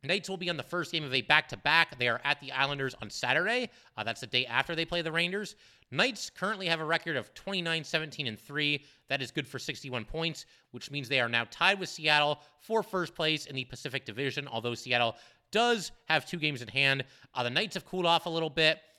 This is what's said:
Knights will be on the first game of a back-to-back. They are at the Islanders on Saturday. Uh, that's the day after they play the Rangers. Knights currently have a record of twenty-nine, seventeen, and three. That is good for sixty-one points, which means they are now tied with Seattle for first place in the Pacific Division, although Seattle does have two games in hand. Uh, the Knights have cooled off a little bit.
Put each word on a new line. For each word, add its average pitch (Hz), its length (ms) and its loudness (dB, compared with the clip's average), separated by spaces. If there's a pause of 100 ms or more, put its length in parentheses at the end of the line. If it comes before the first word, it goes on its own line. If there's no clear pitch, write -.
Knights 175 240 -2
will 190 80 -6
be 175 120 -4
on 175 80 -2
the 135 60 -6
first 175 300 -6
game 160 100 -2
of 139 100 -4
a 127 100 2
back-to-back. 151 760 2
They 123 80 2
are 120 160 2
at 143 180 0
the 131 120 -12
Islanders 135 500 0
on 107 80 -8
Saturday. 185 600 0 (260)
Uh, 110 80 -4
that's 113 160 -4
the 123 80 -10
day 123 180 2
after 131 300 0
they 165 80 0
play 170 180 -2
the 160 80 -2
Rangers. 175 460 -2 (340)
Knights 202 400 0
currently 190 360 -4
have 165 140 0
a 160 40 -4
record 160 320 0
of 113 180 -6
twenty-nine, 170 500 -2
seventeen, 151 420 -4
and 107 120 -4
three. 147 460 -2 (240)
That 135 140 -2
is 123 80 -8
good 139 160 -4
for 131 140 -8
sixty-one 123 440 -6
points, 160 400 -4 (280)
which - 180 -12
means 139 180 -6
they 135 120 2
are 117 80 2
now 117 200 2
tied 190 300 2
with 185 100 -6
Seattle 151 520 2 (200)
for 220 220 0
first 180 320 -2
place 156 320 0
in 143 80 -12
the 131 100 -4
Pacific 127 400 -8
Division, 135 440 -4
although 117 260 -2
Seattle 120 420 2 (360)
does 226 400 2 (140)
have 156 200 2
two 175 120 -6
games 147 220 0
in 120 60 -10
hand. 135 380 2 (300)
Uh, 127 100 0
the 120 60 0
Knights 175 240 -2
have 175 120 -6
cooled 185 180 -2
off 170 220 4
a 175 40 -4
little 160 200 0
bit. 156 300 4 (180)